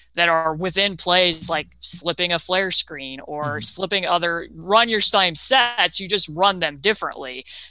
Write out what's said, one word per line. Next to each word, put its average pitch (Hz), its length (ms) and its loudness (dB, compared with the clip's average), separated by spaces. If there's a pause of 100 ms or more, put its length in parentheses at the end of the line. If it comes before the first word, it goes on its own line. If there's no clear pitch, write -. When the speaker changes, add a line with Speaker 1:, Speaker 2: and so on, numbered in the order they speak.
(140)
Speaker 1:
that 170 140 2
are 160 260 2
within 190 420 0
plays, 175 520 2
like 156 200 -2 (100)
slipping 175 540 -2
a 165 80 0
flare 185 320 -2
screen 135 480 -4
or 147 240 -10
Speaker 2:
Mm-hmm. 147 160 -6
Speaker 1:
slipping 185 460 0
other, 170 460 -2
run 196 360 2
your 220 120 0
same 185 360 2
sets, 240 640 2
you 190 80 -6
just 196 220 0
run 185 280 2
them 147 200 -4
differently. 135 680 -4 (260)